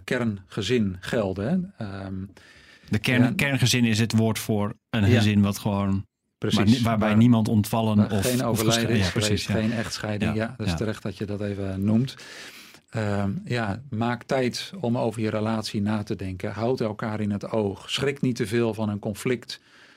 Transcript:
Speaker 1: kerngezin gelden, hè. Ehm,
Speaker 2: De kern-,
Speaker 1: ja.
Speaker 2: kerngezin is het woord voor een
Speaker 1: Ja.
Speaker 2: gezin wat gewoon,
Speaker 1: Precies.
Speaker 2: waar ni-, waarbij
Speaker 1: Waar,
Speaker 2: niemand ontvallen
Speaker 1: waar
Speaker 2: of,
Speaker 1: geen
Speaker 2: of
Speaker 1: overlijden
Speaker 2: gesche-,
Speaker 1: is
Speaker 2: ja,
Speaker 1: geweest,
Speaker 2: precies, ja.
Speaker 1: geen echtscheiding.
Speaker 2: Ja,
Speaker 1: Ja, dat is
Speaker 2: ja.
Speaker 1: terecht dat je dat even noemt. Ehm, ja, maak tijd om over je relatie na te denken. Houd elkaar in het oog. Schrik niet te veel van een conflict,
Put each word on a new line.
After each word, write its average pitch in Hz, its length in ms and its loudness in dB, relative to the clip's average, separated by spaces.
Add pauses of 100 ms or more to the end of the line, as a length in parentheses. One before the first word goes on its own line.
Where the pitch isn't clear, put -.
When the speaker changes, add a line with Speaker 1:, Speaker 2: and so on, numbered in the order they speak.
Speaker 1:
kerngezin 110 960 -2
gelden, 120 760 -2
hè. 113 80 -10
Ehm, 98 300 -10 (760)
Speaker 2:
De 107 100 2
kern-, 123 240 4
Speaker 1:
ja. 123 140 4
Speaker 2:
kerngezin 127 480 2
is 110 140 4
het 113 140 2
woord 110 260 4
voor 104 380 -2 (140)
een 104 180 4
Speaker 1:
Ja. 123 80 8
Speaker 2:
gezin 104 260 6
wat 101 160 2
gewoon, 98 480 0 (320)
Speaker 1:
Precies. 104 200 0
Speaker 2:
waar 98 100 4
ni-, 120 140 6
waarbij 110 260 2
Speaker 1:
Waar, 107 80 4
Speaker 2:
niemand 113 320 6
ontvallen 110 480 2
Speaker 1:
waar 104 160 4
Speaker 2:
of, 101 100 2
Speaker 1:
geen 123 180 2
Speaker 2:
of - 60 0
Speaker 1:
overlijden 113 400 2
Speaker 2:
gesche-, 113 120 0
Speaker 1:
is 98 60 2
Speaker 2:
ja, 90 60 0
Speaker 1:
geweest, 104 180 0
Speaker 2:
precies, 101 180 0
ja. 104 80 0
Speaker 1:
geen 110 180 0
echtscheiding. 107 600 -4
Speaker 2:
Ja, 110 100 -2
Speaker 1:
Ja, 120 120 -8
dat 107 100 -6
is 90 60 0
Speaker 2:
ja. 80 60 -2
Speaker 1:
terecht 107 240 -4
dat 104 140 -8
je 110 80 -6
dat 101 160 -6
even 98 440 -4
noemt. 113 300 2 (760)
Ehm, 101 400 -2 (140)
ja, 117 460 -4
maak 117 320 -4
tijd 131 580 -2
om 120 180 -2
over 113 240 -2
je 107 80 0
relatie 107 520 -2
na 104 200 -2
te 104 140 -6
denken. 98 360 -8
Houd 117 280 -2
elkaar 107 400 -4
in 104 100 -2
het 101 200 -4
oog. 101 400 -2
Schrik 135 300 -2
niet 127 160 0
te 120 100 -2
veel 113 280 0
van 107 140 -2
een 104 100 -2
conflict, 117 640 -4 (360)